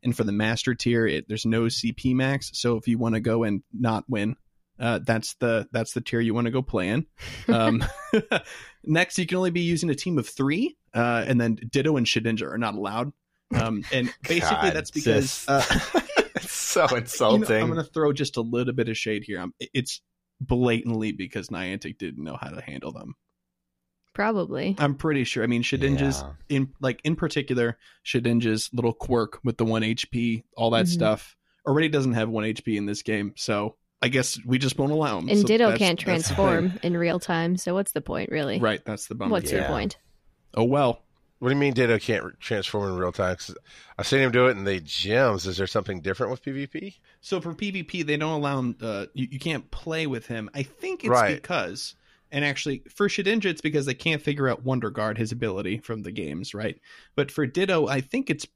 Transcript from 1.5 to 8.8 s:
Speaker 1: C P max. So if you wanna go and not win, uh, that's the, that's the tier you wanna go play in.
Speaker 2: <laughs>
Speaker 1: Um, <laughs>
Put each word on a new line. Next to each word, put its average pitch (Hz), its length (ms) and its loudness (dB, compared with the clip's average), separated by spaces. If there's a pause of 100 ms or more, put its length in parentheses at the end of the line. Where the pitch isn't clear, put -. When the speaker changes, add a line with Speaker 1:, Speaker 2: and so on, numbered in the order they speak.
Speaker 1:
C 117 260 -2
P 127 200 0
max. 131 400 0
So 120 240 0
if 110 100 -4
you 117 120 2
wanna 113 200 0
go 113 240 2
and 104 200 0 (100)
not 113 340 0
win, 110 280 -2 (440)
uh, 117 240 0
that's 113 320 -2
the, 113 360 0
that's 113 220 -2
the 120 80 -2
tier 117 180 -2
you 113 160 2
wanna 117 160 0
go 127 100 0
play 95 280 -2
in. 131 220 0
Speaker 2:
<laughs> - 380 -10
Speaker 1:
Um, 113 340 4 (300)
<laughs> 220 100 4 (600)